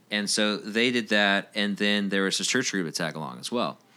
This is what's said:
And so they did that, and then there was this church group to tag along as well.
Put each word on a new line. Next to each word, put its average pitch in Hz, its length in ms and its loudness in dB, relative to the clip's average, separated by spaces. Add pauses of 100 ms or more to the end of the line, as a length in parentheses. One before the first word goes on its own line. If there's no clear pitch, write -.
(120)
And 104 180 -2
so 107 280 2
they 110 340 0
did 120 180 0
that, 101 440 4
and 101 240 0
then 104 320 2
there 98 140 2
was 95 160 0
this 98 80 -2
church 131 240 0
group 95 160 0
to 73 40 -6
tag 78 240 -4
along 67 240 -10
as - 120 -10
well. 113 260 -2 (200)